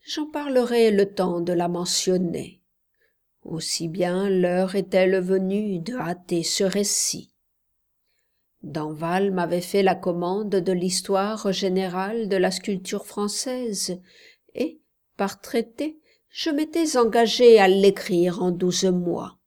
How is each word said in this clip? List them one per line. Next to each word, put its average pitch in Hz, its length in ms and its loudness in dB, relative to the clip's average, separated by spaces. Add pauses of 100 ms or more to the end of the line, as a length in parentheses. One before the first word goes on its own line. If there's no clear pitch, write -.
J'en - 260 -8
parlerai 247 640 2
le 202 240 2
temps 180 260 0
de 170 120 -2
la 175 160 0
mentionner. 180 920 -2 (800)
Aussi 160 460 -8
bien 180 400 -2
l'heure 185 460 0
est-elle 190 460 2
venue 190 580 -2
de 165 180 -8
hâter 175 460 -4
ce 196 220 -2
récit. - 680 -2 (1300)
Danval 156 680 -4
m'avait 175 300 -2
fait 202 220 -2
la 190 120 4
commande 185 640 -4
de 185 160 0
l'histoire 196 800 -2
générale 190 760 -2
de 196 80 0
la 185 140 2
sculpture 190 540 -6
française, 208 960 -6 (540)
et, - 260 -4 (380)
par 196 240 -4
traité, 254 580 -6 (300)
je - 180 -6
m'étais 311 480 -2
engagé 233 640 8
à 190 80 6
l'écrire 185 720 4
en 180 80 2
douze 180 360 0
mois. 180 600 -2